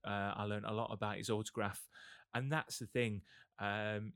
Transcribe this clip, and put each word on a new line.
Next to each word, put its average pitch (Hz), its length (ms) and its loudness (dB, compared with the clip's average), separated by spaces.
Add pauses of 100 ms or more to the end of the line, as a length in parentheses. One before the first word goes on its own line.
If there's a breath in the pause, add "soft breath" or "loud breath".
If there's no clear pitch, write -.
uh, 101 280 2
I 104 120 0
learned 104 200 0
a 107 80 0
lot 110 200 0
about 104 240 -2
his 107 120 -4
autograph. 107 600 0 (440 loud breath)
And 127 160 0
that's - 300 0
the 110 80 -6
thing, 113 340 2 (380 loud breath)
um, 107 560 0